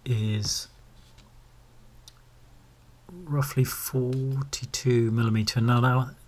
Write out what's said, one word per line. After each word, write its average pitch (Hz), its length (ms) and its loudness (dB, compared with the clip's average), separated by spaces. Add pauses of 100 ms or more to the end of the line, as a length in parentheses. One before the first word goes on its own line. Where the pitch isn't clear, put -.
is 107 640 -2 (2500)
roughly 143 540 -2
forty-two 131 1500 -2
millimeter. 113 500 0
Now 120 200 4
that, 127 340 2 (140)